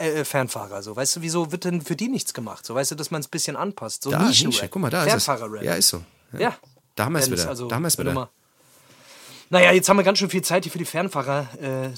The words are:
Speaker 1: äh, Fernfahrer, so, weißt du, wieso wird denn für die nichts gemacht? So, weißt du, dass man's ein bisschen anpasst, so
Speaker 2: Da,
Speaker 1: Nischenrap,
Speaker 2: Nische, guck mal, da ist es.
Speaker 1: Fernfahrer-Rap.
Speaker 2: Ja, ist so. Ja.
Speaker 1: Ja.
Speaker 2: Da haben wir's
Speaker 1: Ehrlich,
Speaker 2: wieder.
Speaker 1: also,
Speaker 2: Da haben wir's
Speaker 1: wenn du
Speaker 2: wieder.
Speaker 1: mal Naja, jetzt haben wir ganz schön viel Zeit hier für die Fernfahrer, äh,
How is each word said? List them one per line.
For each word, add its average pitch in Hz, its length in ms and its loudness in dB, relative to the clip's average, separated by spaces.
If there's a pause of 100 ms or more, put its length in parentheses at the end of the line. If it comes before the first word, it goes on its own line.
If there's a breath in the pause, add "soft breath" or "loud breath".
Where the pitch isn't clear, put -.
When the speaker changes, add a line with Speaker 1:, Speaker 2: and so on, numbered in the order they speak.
Speaker 1:
äh, 156 240 0
Fernfahrer, 104 580 -4
so, 104 140 -10
weißt 135 180 0
du, 170 80 -8
wieso 165 300 -2
wird 175 100 -6
denn 175 180 -2
für 160 140 -4
die 214 140 -4
nichts - 260 -4
gemacht? 110 320 -10
So, 117 80 -8
weißt 139 160 0
du, - 60 -6
dass 151 160 -8
man's 151 160 -6
ein - 20 -16
bisschen 156 240 -4
anpasst, 151 480 -6
so 139 80 -4
Speaker 2:
Da, - 160 2
Speaker 1:
Nischenrap, - 280 4
Speaker 2:
Nische, - 140 0
guck 190 140 -2
mal, 123 80 2
da 170 140 2
ist 208 100 6
es. 202 120 2
Speaker 1:
Fernfahrer-Rap. 117 360 -2
Speaker 2:
Ja, - 120 0
ist 92 160 4
so. 85 120 -6 (300)
Ja. - 80 -10
Speaker 1:
Ja. 226 160 0 (400)
Speaker 2:
Da 104 80 2
haben 143 80 0
wir's 143 140 2
Speaker 1:
Ehrlich, 92 140 0
Speaker 2:
wieder. 85 100 0
Speaker 1:
also, 123 180 -6
Speaker 2:
Da 113 80 -2
haben 151 80 0
wir's 165 140 0
Speaker 1:
wenn - 80 -2
du - 40 0
Speaker 2:
wieder. 131 120 0
Speaker 1:
mal - 60 -10 (1200 loud breath)
Naja, 180 220 8
jetzt 185 160 6
haben 202 80 8
wir 196 60 4
ganz 196 160 4
schön 190 120 0
viel 185 120 0
Zeit 175 220 0
hier 170 80 -8
für 175 60 -8
die 170 60 -4
Fernfahrer, 143 600 -2 (160)
äh, 131 360 -4